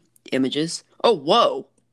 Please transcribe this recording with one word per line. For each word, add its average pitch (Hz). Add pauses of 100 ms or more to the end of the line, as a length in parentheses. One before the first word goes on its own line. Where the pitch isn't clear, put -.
(320)
Images. 135 (200)
Oh, 233
whoa. 143 (260)